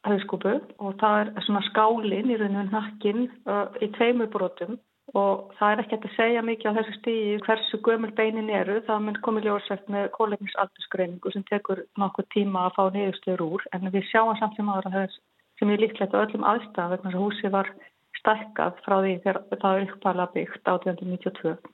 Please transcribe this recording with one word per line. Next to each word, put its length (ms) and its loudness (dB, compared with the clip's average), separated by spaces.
höfuðskúpu 520 0
og 160 -6
það 300 4
er 180 -8
svona 240 0
skálinn, 640 2
í 60 0
rauninni 320 0
hnakkinn, 560 -2
uh, 220 0
í 160 -4
tveimur 400 2
brotum 460 -4
og 400 2
það 140 4
er 100 0
ekki 140 -2
hægt 120 -6
að 80 -14
segja 300 4
mikið 260 -2
á 60 2
þessu 180 -2
stigi 480 0
hversu 400 0
gömul 320 2
beinin 360 2
eru. 340 2
Það 200 2
mun 180 -4
koma 180 0
í 40 0
ljós 280 0
eftir 180 -8
með 240 0
kolefnisaldursgreiningu 1160 -2
sem 160 -6
tekur 320 -2
nokkurn 320 -2
tíma 360 2
að 100 -6
fá 60 6
niðurstöður 540 -2
úr, 180 -4
en 160 -2
við 160 0
sjáum 320 4
samt 160 -2
sem 140 -2
áður 180 -2
að 80 -2
það 120 0
er, 100 -16
sem 140 4
er 100 4
líklegt 320 0
á 60 6
öllum 300 0
aðstæðum 420 -2
vegna 160 -4
þess 80 -2
að 80 0
húsið 300 -2
var 160 0
stækkað 680 0
frá 100 2
því 180 2
þegar 160 2
það 240 2
er 120 0
upphaflega 480 -2
byggt 360 -2
átján 200 0
hundruð 200 -4
níutíu 200 -4
og 80 -14
tvö. 140 -2